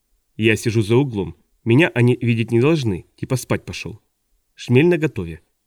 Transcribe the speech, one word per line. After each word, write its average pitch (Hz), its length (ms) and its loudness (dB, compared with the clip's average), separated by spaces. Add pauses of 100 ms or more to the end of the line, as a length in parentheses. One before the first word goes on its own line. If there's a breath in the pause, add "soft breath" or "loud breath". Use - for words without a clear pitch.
(380)
Я 110 180 2
сижу 113 260 -2
за 104 140 0
углом. 107 400 -2 (300)
Меня 120 280 4
они 123 280 2
видеть 117 300 -2
не 117 100 2
должны, 131 460 0 (100)
типа - 180 -4
спать - 300 -6
пошёл. - 340 -12 (540)
Шмель 131 340 2
наготове. 123 540 -2 (260)